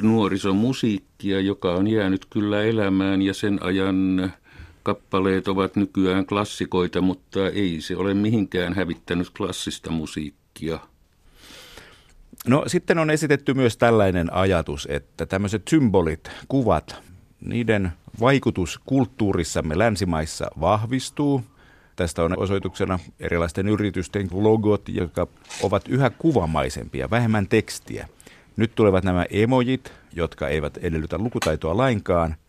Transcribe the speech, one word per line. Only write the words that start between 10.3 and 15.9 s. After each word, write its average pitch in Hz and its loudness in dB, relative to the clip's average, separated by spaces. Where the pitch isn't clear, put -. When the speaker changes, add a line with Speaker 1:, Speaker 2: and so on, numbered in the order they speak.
Speaker 2:
No, 120 4
sitten 175 0
on 156 2
esitetty 147 2
myös 131 2
tällainen 95 4
ajatus, 85 0
että 71 -6
tämmöiset 98 -4
symbolit, 95 2